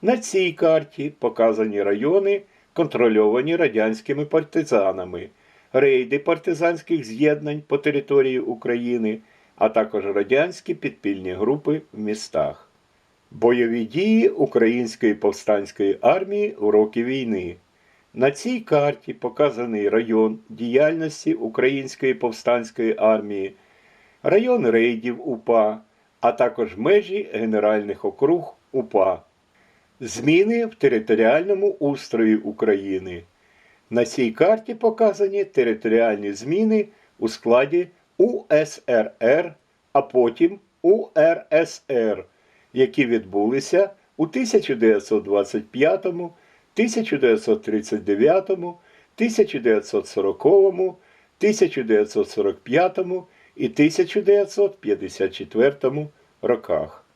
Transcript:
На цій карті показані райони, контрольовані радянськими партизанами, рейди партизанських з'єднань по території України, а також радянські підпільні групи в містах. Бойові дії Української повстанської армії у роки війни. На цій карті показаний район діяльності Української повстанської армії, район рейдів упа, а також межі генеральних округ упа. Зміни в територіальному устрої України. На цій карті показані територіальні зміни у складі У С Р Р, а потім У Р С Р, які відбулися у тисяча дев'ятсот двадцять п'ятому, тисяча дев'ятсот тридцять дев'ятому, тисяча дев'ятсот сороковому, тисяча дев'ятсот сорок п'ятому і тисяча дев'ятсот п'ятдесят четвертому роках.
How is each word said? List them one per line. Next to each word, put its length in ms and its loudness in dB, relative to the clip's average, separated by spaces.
На 140 2
цій 360 -2
карті 640 0
показані 640 0
райони, 600 0
контрольовані 840 2
радянськими 680 0
партизанами, 1040 -2
рейди 460 2
партизанських 880 -2
з'єднань 600 -2
по 120 -2
території 640 0
України, 760 -2
а 120 2
також 380 -2
радянські 680 -2
підпільні 580 -8
групи 500 -2
в 80 -14
містах. 680 -6
Бойові 540 2
дії 440 2
Української 840 0
повстанської 880 -2
армії 520 0
у 180 -2
роки 340 2
війни. 520 -4
На 160 2
цій 300 -6
карті 540 -2
показаний 720 -2
район 500 2
діяльності 840 -2
Української 800 -2
повстанської 840 -2
армії, 560 0
район 440 2
рейдів 640 0
упа, 520 0
а 120 2
також 440 -2
межі 560 0
генеральних 720 -2
округ 520 -2
упа. 500 0
Зміни 680 0
в 80 -12
територіальному 1040 2
устрої 580 0
України. 840 -4
На 140 2
цій 260 -2
карті 440 0
показані 680 0
територіальні 880 0
зміни 540 0
у 100 -2
складі 600 0
У 240 2
С 380 0
Р 200 2
Р, 320 2
а 100 2
потім 580 0
У 240 2
Р 360 2
С 380 0
Р, 340 -2
які 340 2
відбулися 840 0
у 100 -2
тисяча 480 -2
дев'ятсот 500 0
двадцять 440 -2
п'ятому, 640 -2
тисяча 420 -2
дев'ятсот 460 2
тридцять 420 -4
дев'ятому, 760 0
тисяча 440 0
дев'ятсот 480 0
сороковому, 880 2
тисяча 440 0
дев'ятсот 480 0
сорок 300 -2
п'ятому 640 -2
і 120 -4
тисяча 520 0
дев'ятсот 580 0
п'ятдесят 560 -4
четвертому 760 -2
роках. 600 -4